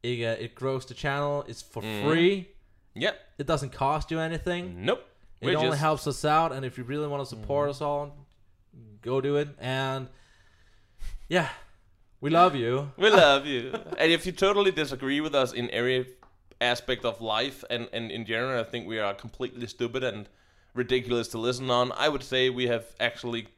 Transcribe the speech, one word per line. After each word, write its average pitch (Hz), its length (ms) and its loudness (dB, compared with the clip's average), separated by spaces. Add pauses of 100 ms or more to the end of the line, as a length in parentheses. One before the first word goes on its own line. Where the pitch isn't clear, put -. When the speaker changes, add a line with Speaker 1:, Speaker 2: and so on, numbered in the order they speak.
Speaker 1:
It, 120 200 -2
uh, 113 200 0
it 117 100 -12
grows 131 320 -4
the 123 80 -14
channel. 143 540 -2
It's 113 140 -14
for - 200 -12
Speaker 2:
Mm. 107 220 -4
Speaker 1:
free. 170 440 4 (460)
Speaker 2:
Yep. - 240 -2 (200)
Speaker 1:
It 143 80 -6
doesn't 143 260 0
cost 143 400 0
you 160 80 -2
anything. 175 640 -4
Speaker 2:
Nope. 190 200 0 (360)
Speaker 1:
It - 60 -2
Speaker 2:
We're 175 120 4
Speaker 1:
only 156 120 4
Speaker 2:
just 147 100 0
Speaker 1:
helps 156 280 2
us 139 160 -4
out. 156 280 4
And 135 120 -6
if 127 140 -6
you 127 60 -8
really 147 220 -4
wanna 143 200 -4
support 139 420 0
Speaker 2:
Mm. - 20 -2
Speaker 1:
us 139 100 -8
all, 143 360 -4 (840)
go 127 200 0
do 143 160 2
it. 147 120 0 (120)
And 131 480 -4 (1200)
yeah, 165 200 2 (720)
we 143 100 -2
love 170 260 6
you. 131 400 0
Speaker 2:
We 196 140 6
love 143 360 8
you. 131 260 -4 (140)
<laughs> - 120 -8
And 165 140 6
if 165 140 2
you 185 60 -4
totally 202 400 4
disagree 139 480 -2
with 156 140 -4
us 131 180 4
in 120 180 -4
every 127 360 0 (540)
aspect 123 440 0
of 104 160 -2
life 113 500 -2
and, 120 220 -4
and 113 200 -6
in 113 120 -6
general, 117 360 -2
I 113 40 -2
think 113 220 -8
we 110 140 -4
are 101 140 0
completely 120 520 -8
stupid 123 380 -4
and 104 240 -6 (460)
ridiculous 120 540 0
to 117 100 -8
listen 123 320 -2
on, 123 220 4
I 147 160 2
would 139 140 -2
say 131 280 2
we 123 180 0
have 117 160 0 (160)
actually 117 580 -4